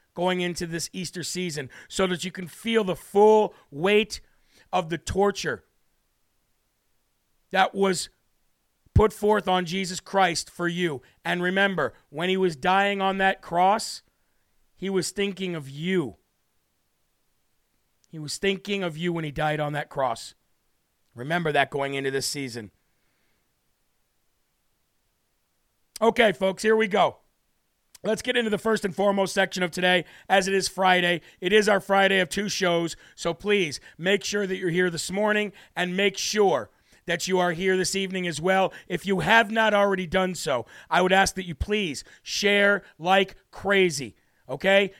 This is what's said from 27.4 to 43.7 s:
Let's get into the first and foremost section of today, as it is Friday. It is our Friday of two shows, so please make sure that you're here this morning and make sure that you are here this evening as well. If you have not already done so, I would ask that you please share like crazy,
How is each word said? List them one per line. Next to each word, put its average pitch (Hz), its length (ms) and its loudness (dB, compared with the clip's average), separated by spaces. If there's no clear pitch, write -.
Let's 208 200 -2
get 254 140 -4
into 226 140 0
the 202 80 -2
first 220 260 0
and 185 100 -6
foremost 196 400 0
section 185 280 0
of 175 80 -2
today, 180 340 2
as 190 180 4
it 196 80 0
is 190 140 0
Friday. 180 540 2
It 180 120 0
is 214 160 4
our 196 120 2
Friday 196 400 4
of 180 80 0
two 202 200 -4
shows, 170 480 0
so 170 200 -4
please 190 460 -2
make 196 240 2
sure 202 240 -4
that 190 100 -4
you're 185 140 -4
here 180 200 2
this - 200 -8
morning 208 420 0
and 180 220 -4
make 196 200 0
sure 180 540 0
that 175 200 -4
you 185 140 0
are 180 120 2
here 185 240 0
this 185 200 -2
evening 190 300 -4
as 151 140 -6
well. 190 320 2
If 175 200 -6
you 190 140 0
have 208 300 4
not 220 240 2
already 196 320 2
done 185 280 0
so, 131 320 -4
I 170 140 2
would 185 100 2
ask 190 220 4
that 185 120 -8
you 170 80 -8
please 196 500 -4
share 202 600 2
like 190 380 2
crazy, 175 640 0